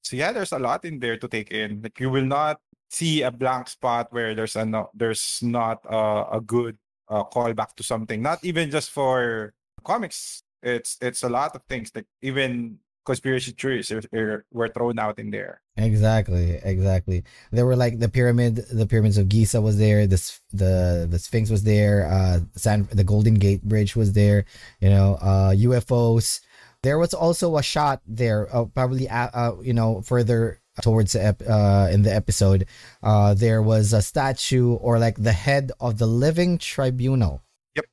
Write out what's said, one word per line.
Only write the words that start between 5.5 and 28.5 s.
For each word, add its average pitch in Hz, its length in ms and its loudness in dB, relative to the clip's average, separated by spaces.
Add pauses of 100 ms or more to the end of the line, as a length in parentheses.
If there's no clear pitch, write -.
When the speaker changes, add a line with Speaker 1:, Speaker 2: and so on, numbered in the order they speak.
Speaker 1:
a, 107 540 -2
a - 20 -4
good, 113 380 -4 (320)
uh, 104 140 -2
callback 113 520 -4
to - 60 -14
something. 110 400 -6
Not 151 220 -4
even 165 260 -4
just 147 220 -4
for 120 600 -2 (320)
comics. - 580 -8 (200)
It's, 120 400 -4
it's 123 200 -6
a 127 60 -4
lot 131 280 -2
of 127 120 -18
things. 120 260 -10
Like, 110 120 -14 (160)
even 127 560 -4 (260)
conspiracy 127 480 -4
theories 123 380 -4
are, 107 120 -6 (120)
are, 107 380 -4
were 117 160 -2
thrown 117 300 -4
out 107 200 -4
in 107 120 -10
there. 101 300 -12 (160)
Speaker 2:
Exactly, 107 880 0
exactly. 95 600 -2 (260)
There 120 160 0
were, 127 100 2
like, 120 220 0
the 113 100 0
pyramid, 120 480 2 (140)
the 110 160 0
pyramids 107 320 4
of 98 100 4
Giza 110 320 4
was 107 180 2
there. 104 280 4
The 95 80 4
s-, - 240 -2 (140)
the, 90 580 0
the 85 80 0
Sphinx 110 320 -2
was 104 140 0
there. 104 420 4
Uh, 92 340 2 (160)
San, 104 360 0
the 104 120 4
Golden 104 300 4
Gate 101 300 2
Bridge 107 320 0
was 104 160 2
there. 101 320 4 (360)
You 95 100 4
know, 98 300 6
uh, 95 360 2
U 120 180 4
F 120 160 -2
Os. 117 500 0 (420)
There 143 160 2
was 170 140 0
also 170 440 0
a 143 60 0
shot 143 440 0
there, 110 480 -2